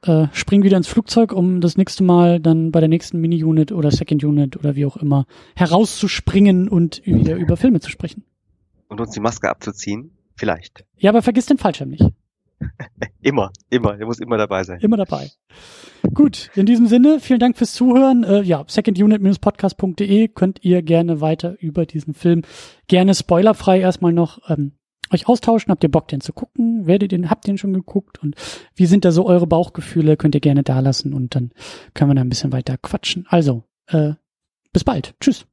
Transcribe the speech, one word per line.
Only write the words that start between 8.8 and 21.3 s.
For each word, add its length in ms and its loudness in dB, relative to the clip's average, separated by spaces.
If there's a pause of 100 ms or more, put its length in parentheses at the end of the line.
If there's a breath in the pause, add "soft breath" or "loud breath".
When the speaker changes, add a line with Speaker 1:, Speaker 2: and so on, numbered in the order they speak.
Speaker 2:
Und 120 -12
uns 120 -8
die 80 -8
Maske 280 -4
abzuziehen, 680 -10 (200)
vielleicht. 480 -8 (120)
Speaker 1:
Ja, 140 2
aber 120 2
vergiss 240 0
den 120 2
Fallschirm 320 -4
nicht. 140 2 (560)
Speaker 2:
<laughs> 600 -14
Immer, 300 -2 (200)
immer. 260 -2
Der 100 -10
muss 140 -8
immer 180 -4
dabei 260 -2
sein. 160 -12
Speaker 1:
Immer 160 0
dabei. 340 -8 (840 loud breath)
Gut, 400 0
in 120 2
diesem 200 4
Sinne, 340 6
vielen 200 0
Dank 180 2
fürs 160 -2
Zuhören. 500 4
Äh, 180 2
ja, 260 -2
second 300 -2
unit 240 4
minus 160 2
podcast 380 -2
punkt 240 -6
de 280 2
könnt 360 -4
ihr 180 2
gerne 380 0
weiter 400 -4